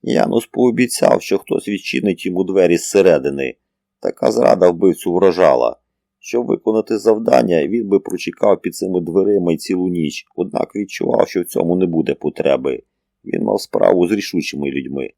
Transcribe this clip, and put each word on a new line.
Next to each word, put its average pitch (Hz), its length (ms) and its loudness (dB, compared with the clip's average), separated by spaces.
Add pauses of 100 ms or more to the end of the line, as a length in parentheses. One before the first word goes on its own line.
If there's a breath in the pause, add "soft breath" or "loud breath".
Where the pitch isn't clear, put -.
Янус - 440 0
пообіцяв, 120 720 2
що - 160 -2
хтось - 300 -4
відчинить 101 580 -4
йому 92 180 -2
двері 90 340 4
зсередини. 71 760 2 (460)
Така - 300 -2
зрада 90 380 4
вбивцю 87 440 0
вражала. 85 640 2 (400)
Щоб 120 260 -4
виконати 110 520 -2
завдання, 110 720 2
він 107 200 -2
би 95 120 2
прочекав - 640 -2
під - 140 -6
цими 92 260 -4
дверима 90 520 0
й 78 40 -2
цілу 92 320 -4
ніч, 82 360 -4 (100)
однак - 400 -6
відчував, - 520 -2
що 92 140 -4
в 87 40 -4
цьому 87 300 -2
не 92 100 2
буде 80 280 -2
потреби. 69 680 -4 (420)
Він - 180 -4
мав 104 180 -2
справу 92 460 2
з 92 40 -2
рішучими 78 600 -4
людьми. 67 460 -8